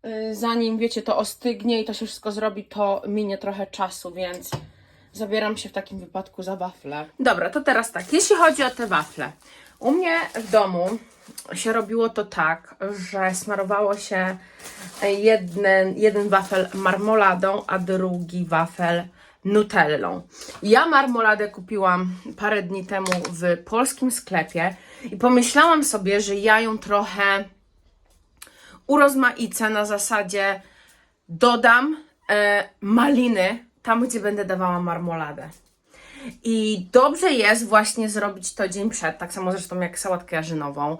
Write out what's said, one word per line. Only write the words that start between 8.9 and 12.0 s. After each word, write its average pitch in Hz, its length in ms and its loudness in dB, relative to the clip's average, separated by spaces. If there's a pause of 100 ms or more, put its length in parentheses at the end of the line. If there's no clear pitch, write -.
U - 120 -2
mnie 339 260 0 (180)
w 220 160 -8
domu 190 480 2 (540)
się 226 200 -4
robiło 226 360 -2